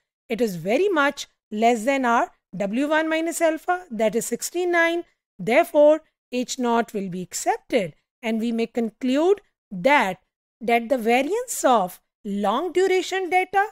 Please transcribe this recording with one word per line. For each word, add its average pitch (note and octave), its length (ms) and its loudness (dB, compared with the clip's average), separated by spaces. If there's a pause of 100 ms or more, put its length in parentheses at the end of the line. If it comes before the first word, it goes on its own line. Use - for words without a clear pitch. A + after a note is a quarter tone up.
(300)
It A#3 120 -2
is G#3 160 -2
very B3 320 0
much C#4+ 380 0 (240)
less A3 340 2
than C4+ 200 0
our B3 260 2 (240)
W G#3+ 340 -2
one D#4 200 0
minus D#4+ 320 -2
alpha, F4 480 -2
that A3 260 -2
is A3 100 -2
sixty-nine. E4+ 800 -2 (360)
Therefore, D4+ 640 4 (300)
H B3 280 -6
naught A#3 340 0
will G3 140 -6
be F3+ 140 -8
accepted, A#3+ 720 -4 (280)
and A3+ 200 -2
we A#3 100 -2
may A3+ 140 -2
conclude C4 720 0 (320)
that, G3 480 2 (400)
that A#3 300 0
the C4+ 80 0
variance C#4 680 -2
of A3 380 2 (240)
long G#3 480 -2
duration F#4 560 0
data F#4 420 2